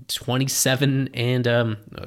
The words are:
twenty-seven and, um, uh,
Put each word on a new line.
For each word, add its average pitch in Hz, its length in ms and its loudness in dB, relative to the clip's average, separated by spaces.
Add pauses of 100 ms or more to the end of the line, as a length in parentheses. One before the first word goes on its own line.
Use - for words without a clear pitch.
twenty-seven 135 1080 0
and, 120 340 0
um, 117 300 2 (180)
uh, - 120 -12